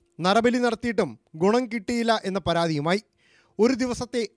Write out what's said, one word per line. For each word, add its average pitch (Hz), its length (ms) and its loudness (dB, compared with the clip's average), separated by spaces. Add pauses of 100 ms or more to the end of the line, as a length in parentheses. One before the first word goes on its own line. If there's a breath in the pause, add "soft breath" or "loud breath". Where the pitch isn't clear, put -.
(200)
നരബലി 226 460 2
നടത്തിയിട്ടും 226 440 -2 (260)
ഗുണം 214 360 2
കിട്ടിയില്ല 233 540 0
എന്ന 190 140 -4
പരാതിയുമായി. 170 600 0 (580 soft breath)
ഒരു 240 140 4
ദിവസത്തെ 240 640 -4